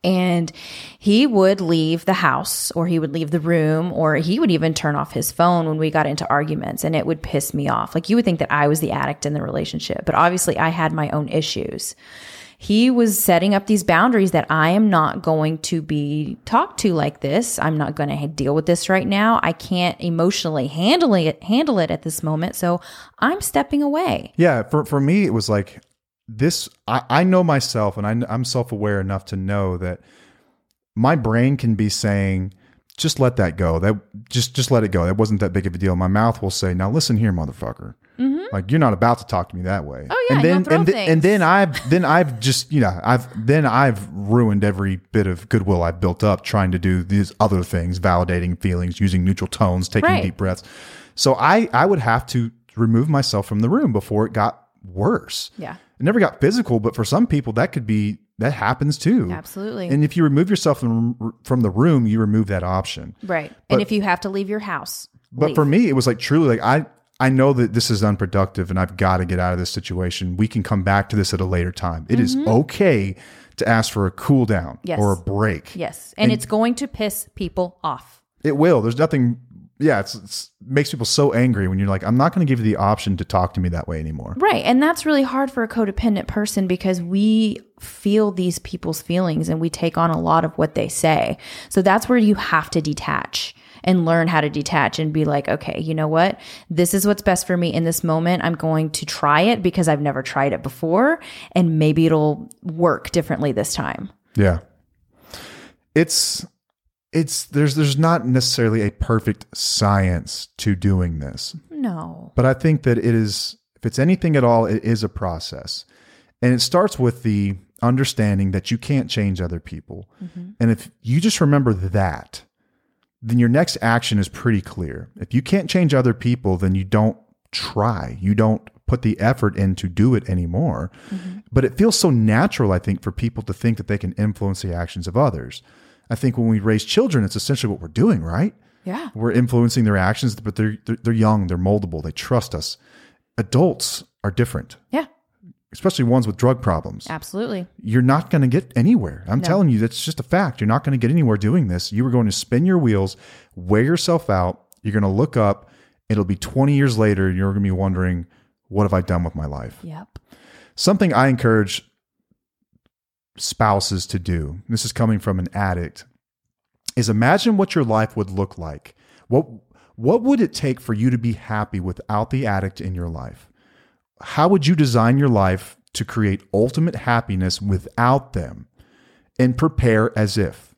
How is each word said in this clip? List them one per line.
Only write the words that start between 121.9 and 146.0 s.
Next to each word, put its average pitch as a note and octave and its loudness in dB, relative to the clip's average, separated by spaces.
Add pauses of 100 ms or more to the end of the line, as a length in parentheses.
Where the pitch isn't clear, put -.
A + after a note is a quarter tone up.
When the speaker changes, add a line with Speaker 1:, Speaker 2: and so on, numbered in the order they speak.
Speaker 2:
then A#2 0
your A#2+ 6
next C#3+ 2
action A2+ 0
is F#2+ 0
pretty A2 0
clear. - -10 (100)
If - -10
you B2+ 2
can't F#3 0
change E3+ 2
other B2 4
people, A#2+ 0
then F#2 0
you F#2+ 0
don't G#2+ 2 (340)
try. G2+ -4
You G2 2
don't A2 2 (240)
put B2+ 0
the A2 0
effort G#2 0
in F#2+ 2
to F#2+ -6
do G#2+ 2
it G#2 -2
anymore. F2 -2 (200)
Speaker 1:
Mm-hmm. F#3 -10 (140)
Speaker 2:
But C3 4
it B2+ -2
feels G#3+ 2
so F3 4
natural, A2 2
I F2+ 2
think, F#2+ -4
for G2 -6
people A#2 -6
to G2 -8
think A2+ -2
that G2 -12
they G2+ -2
can F2+ -6
influence G2+ -4
the F2+ -6
actions F2 -8
of F#2 -4
others. F2 -2 (480)
I A#2 -2
think B2 0
when A#2 0
we A2 2
raise G#2+ 0
children, F3+ 2
it's F#2+ -4
essentially B2 -2
what F#2+ -6
we're E2+ -12
doing, A#2+ 2
right? F#2 -2 (300)
Speaker 1:
Yeah. A#3+ -8
Speaker 2:
We're A2+ -2
influencing A#2+ 2
their G#2 2
actions, G2+ 0
but G#2+ -8
they're, G#2+ -2
they're, A2+ -6
they're A2+ -2
young, G#2+ 2
they're F2 -2
moldable, F#2 0
they D#2 -8
trust - -4
us. - -8 (640)
Adults - -2 (200)
are G2+ -2
different. A#2+ -4 (140)
Speaker 1:
Yeah. C#4+ -4 (640)
Speaker 2:
Especially - 0